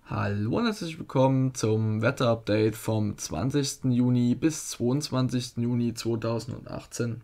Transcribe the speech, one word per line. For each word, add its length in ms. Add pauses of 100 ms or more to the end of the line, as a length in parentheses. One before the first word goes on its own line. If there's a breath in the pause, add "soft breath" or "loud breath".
(100)
Hallo 460
und 80
herzlich 340
willkommen 560
zum 460
Wetterupdate 760
vom 420
zwanzigsten 760
Juni 420
bis 360
zweiundzwanzigsten 920
Juni 300
zweitausendachtzehn. 1300